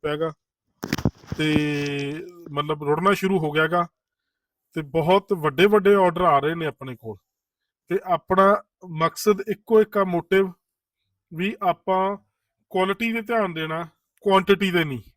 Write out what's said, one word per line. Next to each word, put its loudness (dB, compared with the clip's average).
ਪਿਆ -4
ਗਾ -4
ਤੇ 0
ਮਤਲਬ -4
ਰੁੜਨਾ 2
ਸ਼ੁਰੂ 0
ਹੋ -2
ਗਿਆ 0
ਗਾ 0
ਤੇ -6
ਬਹੁਤ 0
ਵੱਡੇ 2
ਵੱਡੇ 4
ਆਰਡਰ 2
ਆ 4
ਰਹੇ -2
ਨੇ -6
ਆਪਣੇ -8
ਕੋਲ। -14
ਤੇ -2
ਆਪਣਾ 2
ਮਕਸਦ 0
ਇੱਕੋ 0
ਇੱਕ -2
ਆ, 2
ਮੋਟਿਵ, 0
ਵੀ -6
ਆਪਾਂ -2
ਕੁਆਲਿਟੀ -2
'ਤੇ -4
ਧਿਆਨ -2
ਦੇਣਾ, -8
ਕੁਆਂਟੀਟੀ 2
'ਤੇ 2
ਨਹੀਂ। -6